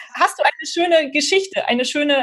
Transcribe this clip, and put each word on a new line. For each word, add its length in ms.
Hast 240
du 40
eine 240
schöne 440
Geschichte, 560
eine 180
schöne 380